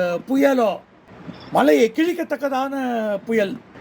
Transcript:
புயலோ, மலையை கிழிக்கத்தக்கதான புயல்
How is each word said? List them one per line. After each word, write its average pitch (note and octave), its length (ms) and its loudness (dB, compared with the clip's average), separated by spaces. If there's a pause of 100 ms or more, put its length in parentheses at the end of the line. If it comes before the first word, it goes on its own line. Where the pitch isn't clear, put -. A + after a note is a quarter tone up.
(280)
புயலோ, C4 520 2 (720)
மலையை B3 440 4
கிழிக்கத்தக்கதான C#4+ 840 -2 (460)
புயல் G#3 320 -2 (240)